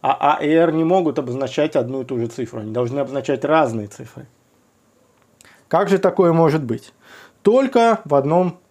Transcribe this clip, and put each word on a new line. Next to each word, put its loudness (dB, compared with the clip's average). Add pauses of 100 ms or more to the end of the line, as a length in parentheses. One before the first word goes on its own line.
А 0
А -6
и 0
Р 4
не 0
могут 0
обозначать -4
одну -2
и -8
ту -6
же -2
цифру. -10
Они -10
должны -2
обозначать -4
разные 0
цифры. -18 (1400)
Как 0
же 2
такое 2
может 2
быть? -8 (480)
Только 2
в -2
одном 0 (120)